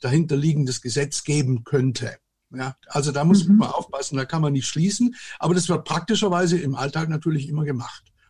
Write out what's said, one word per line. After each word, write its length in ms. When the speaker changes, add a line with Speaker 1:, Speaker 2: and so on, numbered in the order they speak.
Speaker 1:
dahinterliegendes 800
Gesetz 420
geben 400
könnte. 540
Ja, 220
also 260
da 120
muss 240
Speaker 2:
Mhm. 80
Speaker 1:
man 140
aufpassen, 480
da 80
kann 160
man 100
nicht 140
schließen. 500
Aber 160
das 160
wird 140
praktischerweise 720
im 180
Alltag 320
natürlich 400
immer 160
gemacht. 400